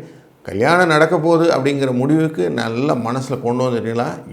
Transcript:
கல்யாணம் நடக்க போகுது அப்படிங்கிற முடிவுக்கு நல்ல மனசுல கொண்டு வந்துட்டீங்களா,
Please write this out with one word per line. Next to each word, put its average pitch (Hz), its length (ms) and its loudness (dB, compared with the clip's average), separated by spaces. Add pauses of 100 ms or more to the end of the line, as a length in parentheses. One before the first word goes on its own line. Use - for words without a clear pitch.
(440)
கல்யாணம் 156 440 2
நடக்க 160 320 4
போகுது 165 360 2
அப்படிங்கிற 135 380 0
முடிவுக்கு 156 560 0
நல்ல 123 460 -2
மனசுல 123 460 -4
கொண்டு 120 220 -2
வந்துட்டீங்களா, 117 440 -2 (260)